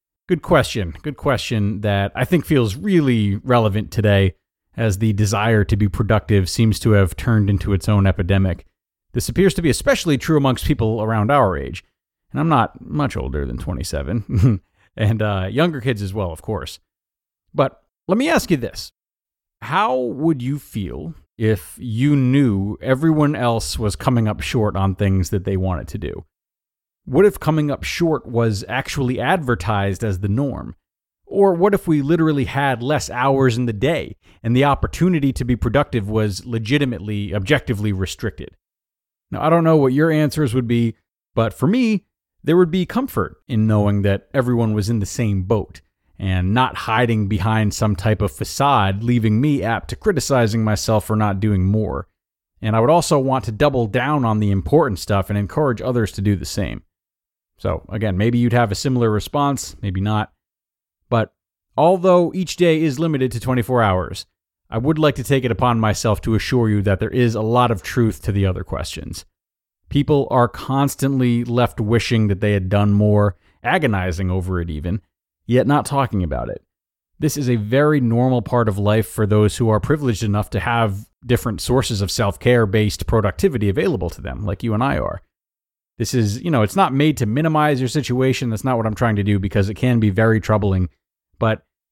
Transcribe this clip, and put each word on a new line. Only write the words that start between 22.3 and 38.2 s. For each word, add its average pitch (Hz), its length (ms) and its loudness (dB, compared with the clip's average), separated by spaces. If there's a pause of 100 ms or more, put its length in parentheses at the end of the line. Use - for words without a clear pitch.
everyone 147 560 2
else 117 420 -2
was 107 160 -2
coming 117 320 0
up 107 140 -4
short 104 340 -2
on 95 200 0
things 95 340 0
that 95 160 -4
they 98 100 -2
wanted 92 340 -4
to - 80 -10
do? - 280 -10 (800)
What 156 200 4
if - 140 0
coming 156 320 0
up - 120 -8
short 160 420 -2
was 113 420 -2
actually 123 540 -4
advertised 117 840 -2
as 101 160 -2
the 101 80 -4
norm? 117 480 -4 (520)
Or 196 260 4
what 185 200 2
if - 140 -2
we 156 140 2
literally 156 440 2
had 135 380 -2
less 151 260 -2
hours 131 480 2
in 123 80 -2
the 117 80 -2
day 117 440 -4 (260)
and 117 120 0
the 131 100 4
opportunity 139 680 0
to 123 120 -6
be 123 100 0
productive 117 520 -2
was 107 380 -2
legitimately, 107 880 -4
objectively 104 600 -2
restricted? - 600 -8 (760)